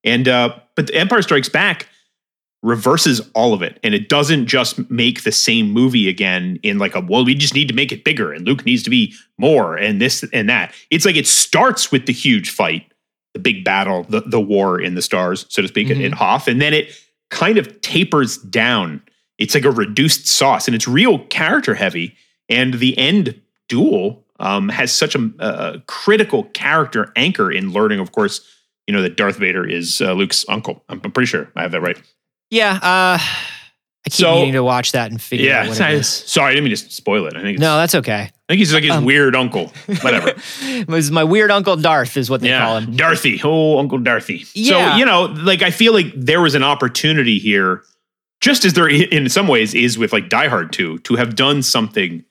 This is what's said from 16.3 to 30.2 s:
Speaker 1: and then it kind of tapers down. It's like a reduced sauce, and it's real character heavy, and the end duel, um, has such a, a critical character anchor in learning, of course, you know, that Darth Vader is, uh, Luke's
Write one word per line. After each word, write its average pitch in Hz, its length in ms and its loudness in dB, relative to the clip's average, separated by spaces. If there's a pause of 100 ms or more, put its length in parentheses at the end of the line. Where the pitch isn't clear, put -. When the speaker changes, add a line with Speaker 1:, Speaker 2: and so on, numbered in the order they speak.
Speaker 1:
and 123 140 0
then 151 140 2
it - 160 -2 (400)
kind 214 260 0
of - 240 -2
tapers 151 560 0
down. 104 640 -2 (380)
It's 104 160 -2
like 135 100 2
a 143 60 6
reduced 117 560 0
sauce, - 420 2
and 120 60 0
it's 110 120 -2
real 151 420 2
character 160 460 0
heavy, 87 400 -4 (360)
and 127 240 2
the 127 240 2
end 160 420 0 (300)
duel, 120 520 0 (160)
um, 98 300 -2
has 123 240 -2
such - 220 -2
a, 113 240 -2
a - 480 -6
critical 208 580 0
character 139 720 -2
anchor 120 340 0
in 92 220 -4
learning, 104 280 0
of 87 120 -8
course, 104 300 -2 (440)
you 104 60 -4
know, 101 80 0
that 85 160 -2
Darth 101 220 -2
Vader 92 280 -2
is, 87 360 -4
uh, 92 100 0
Luke's 95 380 -2